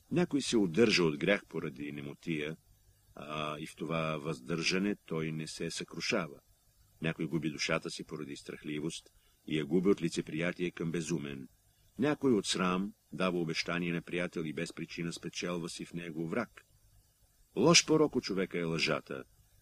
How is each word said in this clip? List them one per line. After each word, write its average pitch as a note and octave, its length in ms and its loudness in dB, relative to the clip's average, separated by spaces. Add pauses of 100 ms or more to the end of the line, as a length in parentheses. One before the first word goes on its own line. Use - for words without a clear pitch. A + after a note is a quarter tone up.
(100)
Някой D3 320 2
се - 140 2
удържа F#2 480 6
от D2+ 120 2
грях F#2+ 300 2
поради D2 460 -6
немотия, D2 640 -6 (580)
а D2+ 440 -6
и D#2+ 80 -10
в - 100 -16
това D#2+ 400 0
въздържане E2 800 0 (100)
той D#2+ 260 -2
не D#2 140 -4
се - 240 -6
съкрушава. E2 720 -4 (600)
Някой D#2+ 240 0
губи D#2 240 0
душата D#2+ 400 -2
си - 140 -10
поради D2 320 -10
страхливост D2+ 760 -6 (360)
и D2+ 120 0
я D2 80 0
губи F2 220 4
от G2 140 4
лицеприятие E2+ 680 -2
към E2+ 220 -4
безумен. C#2+ 560 -4 (500)
Някой C#3 340 2
от G2 140 4
срам F#2 460 2 (200)
дава F2+ 280 2
обещание E2+ 520 0
на E2+ 100 -2
приятел F2 380 -2
и D#2 120 -4
без E2 200 -4
причина E2 400 -6
спечелва F2 560 -6
си - 160 -8
в - 100 -14
него E2 340 -6
враг. - 380 -4 (880)
Лош D#3+ 300 8
порок D3+ 300 4
у A#2+ 40 4
човека F#2 380 -2
е E2+ 60 0
лъжата, D2+ 600 -2 (380)